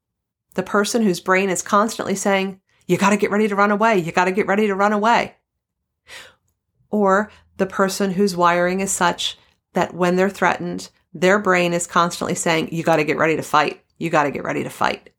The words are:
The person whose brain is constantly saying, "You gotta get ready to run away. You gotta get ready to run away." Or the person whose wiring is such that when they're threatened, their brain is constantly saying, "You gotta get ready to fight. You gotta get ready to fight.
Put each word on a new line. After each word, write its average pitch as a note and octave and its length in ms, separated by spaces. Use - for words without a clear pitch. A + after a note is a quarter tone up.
The - 80
person G#3 400
whose F#3 180
brain F#3+ 300
is F3 140
constantly G#3 520
saying, G3 460
"You F3 120
gotta G3+ 200
get - 140
ready G#3+ 160
to G3+ 80
run G3+ 160
away. G#3+ 260
You E3+ 140
gotta F#3 200
get G3 140
ready G#3 220
to G3 80
run G3+ 180
away." G#3 440
Or G3+ 400
the F#3+ 80
person F#3+ 460
whose F#3 260
wiring F3 420
is F#3+ 120
such - 480
that - 220
when F3+ 220
they're F#3+ 120
threatened, F3 600
their F#3 240
brain F3+ 340
is E3+ 140
constantly F3 480
saying, D#3+ 360
"You E3 120
gotta D#3+ 200
get D3+ 140
ready D#3+ 180
to D3 60
fight. - 420
You D#3+ 140
gotta D3 180
get F3+ 140
ready D3 180
to C#3 80
fight. - 500